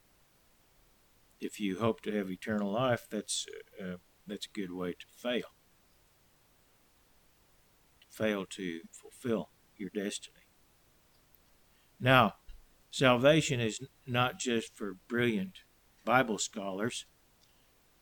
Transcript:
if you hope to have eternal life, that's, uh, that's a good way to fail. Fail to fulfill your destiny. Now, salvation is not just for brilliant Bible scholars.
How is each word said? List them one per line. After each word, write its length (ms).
if 200
you 200
hope 220
to 140
have 140
eternal 420
life, 380
that's, 360
uh, 160
that's 180
a 140
good 120
way 200
to 140
fail. 320
Fail 360
to 360
fulfill 580
your 120
destiny. 560
Now, 340
salvation 680
is 200
not 340
just 360
for 220
brilliant 520
Bible 320
scholars. 680